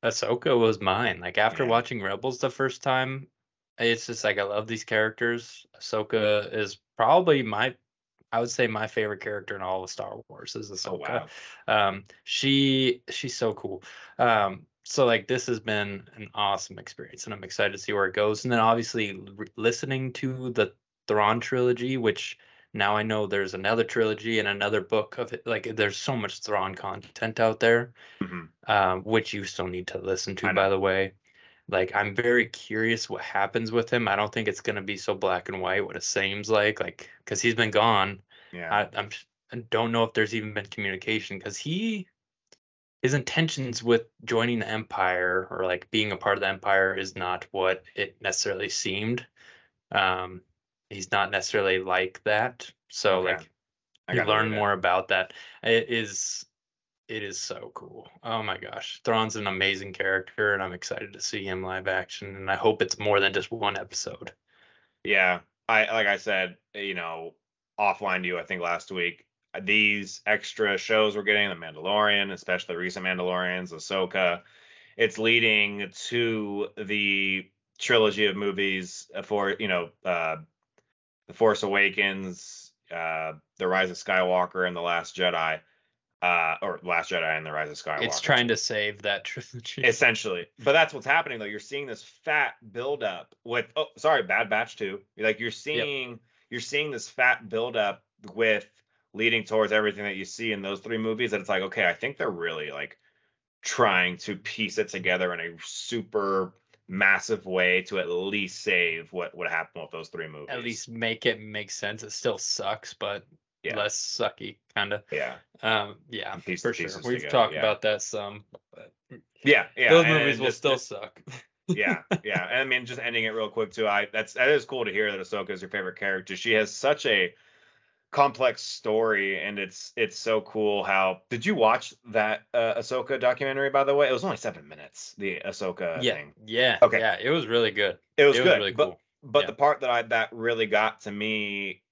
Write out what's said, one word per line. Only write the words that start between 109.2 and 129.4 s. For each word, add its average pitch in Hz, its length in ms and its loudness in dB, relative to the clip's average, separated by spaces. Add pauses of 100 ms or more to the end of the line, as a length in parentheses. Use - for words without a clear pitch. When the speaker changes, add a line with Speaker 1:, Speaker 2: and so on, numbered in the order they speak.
Speaker 2:
would 85 120 -4
happen 82 340 -6
with 78 80 -14
those 80 200 -12
three 82 180 -10
movies. 76 220 -14
Speaker 1:
At 123 120 -8
least 117 260 -8
make 113 380 -4
it 107 140 0
make 107 300 -10
sense. 107 320 -8
It 107 100 -12
still - 260 -2
sucks, - 560 -6
but 101 320 -8 (360)
Speaker 2:
Yeah. 143 140 -6
Speaker 1:
less 104 200 -2
sucky, - 640 -6 (180)
kinda. 104 340 -2
Speaker 2:
Yeah. 65 260 -4 (260)
Speaker 1:
Um, 104 340 0 (140)
yeah, 98 240 -8
Speaker 2:
And 87 100 -14
piece 90 180 -6
Speaker 1:
for 117 60 0
Speaker 2:
the 113 60 -2
Speaker 1:
sure. 85 120 -4
Speaker 2:
pieces 87 200 -10
Speaker 1:
We've 120 100 0
Speaker 2:
together, 143 160 -8
Speaker 1:
talked 113 220 6
Speaker 2:
yeah. 76 60 -4
Speaker 1:
about 107 220 2
that 107 200 0
some, 104 420 -10 (300)
but - 180 -20 (500)
Speaker 2:
Yeah, 135 240 6 (100)
yeah, 127 140 6
Speaker 1:
those 165 140 10
Speaker 2:
and, 156 100 4
Speaker 1:
movies 143 200 2
Speaker 2:
and 117 60 -6
Speaker 1:
will 131 80 0
Speaker 2:
just, 113 100 -2
Speaker 1:
still 139 140 2
Speaker 2:
just 123 160 -4
Speaker 1:
suck. 104 380 -14
<laughs> - 60 -16 (380)
Speaker 2:
Yeah, 95 320 0 (220)
yeah. 92 260 -2
And 123 100 0
I 135 40 0
mean, 127 220 -2
just 120 140 -8
ending 117 240 -2
it 110 60 -2
real 110 200 -4
quick 107 220 -4
too. 110 140 -2
I, 104 240 2
that's, 110 240 -6
that 127 140 2
is 143 160 4
cool 127 220 -6
to 98 60 -4
hear 104 200 0
that 95 80 -6
Ahsoka 95 300 -6
is 92 100 -8
your 92 100 -12
favorite 92 280 -6
character. 95 380 -4
She 117 160 0
has 107 220 2
such 147 300 0
a 98 300 4 (760)
complex 131 520 4
story, 107 760 0
and 101 200 -6